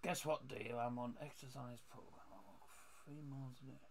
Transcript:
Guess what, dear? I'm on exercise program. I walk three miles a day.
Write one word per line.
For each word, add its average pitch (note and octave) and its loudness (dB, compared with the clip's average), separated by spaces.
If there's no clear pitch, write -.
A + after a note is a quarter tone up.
Guess - 6
what, D3+ 6
dear? A#2 0
I'm A#2+ 6
on B2 4
exercise C3 -4
program. - -12
I F#2+ -10
walk - -14
three D3 -6
miles C3+ -2
a C3+ -10
day. C3+ -10